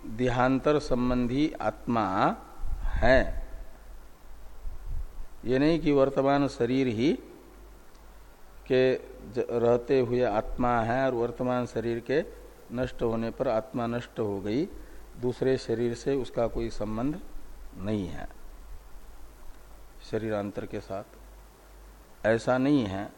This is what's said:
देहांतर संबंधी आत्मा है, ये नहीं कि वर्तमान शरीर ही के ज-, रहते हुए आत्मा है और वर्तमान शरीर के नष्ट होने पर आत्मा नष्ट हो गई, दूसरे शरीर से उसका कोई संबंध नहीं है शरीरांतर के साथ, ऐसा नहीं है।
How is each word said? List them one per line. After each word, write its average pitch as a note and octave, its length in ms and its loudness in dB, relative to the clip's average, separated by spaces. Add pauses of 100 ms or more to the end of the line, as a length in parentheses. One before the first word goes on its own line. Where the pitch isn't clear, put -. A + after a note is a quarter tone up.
देहांतर B2+ 720 2
संबंधी B2 800 2
आत्मा A2 760 2 (340)
है, - 760 4 (2000)
ये B2+ 140 2
नहीं D#3 220 4
कि D3+ 120 4
वर्तमान C#3 560 4
शरीर B2+ 380 2
ही B2+ 320 2 (1500)
के C3 280 6 (320)
ज-, A#2+ 180 -2
रहते A#2+ 500 4
हुए B2 220 2
आत्मा A#2 580 2
है B2 260 2
और B2+ 80 2
वर्तमान A#2+ 520 0
शरीर A#2 340 -2
के C3+ 240 0 (480)
नष्ट B2+ 300 -4
होने A2+ 280 0
पर C3 180 -2
आत्मा A#2 380 0
नष्ट A#2+ 320 -4
हो G2+ 220 -2
गई, A2+ 280 0 (520)
दूसरे B2+ 380 2
शरीर A#2 360 0
से C#3 200 -2
उसका A#2+ 320 0
कोई A2+ 240 -2
संबंध A#2 500 -2 (560)
नहीं F#2+ 320 -2
है - 200 -8 (1800)
शरीरांतर G#2+ 560 -2
के G#2 140 -6
साथ, G2 240 -8 (1200)
ऐसा A#2 320 4
नहीं C3+ 260 6
है। G2 340 -4